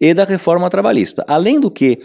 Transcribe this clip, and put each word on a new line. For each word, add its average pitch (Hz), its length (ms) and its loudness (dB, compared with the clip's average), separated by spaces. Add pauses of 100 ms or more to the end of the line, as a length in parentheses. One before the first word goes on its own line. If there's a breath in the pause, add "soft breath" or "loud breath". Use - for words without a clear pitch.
e - 120 4
da 190 120 2
reforma 180 440 -2
trabalhista. 196 600 -2
Além 202 320 2
do 226 100 0
que, 127 340 0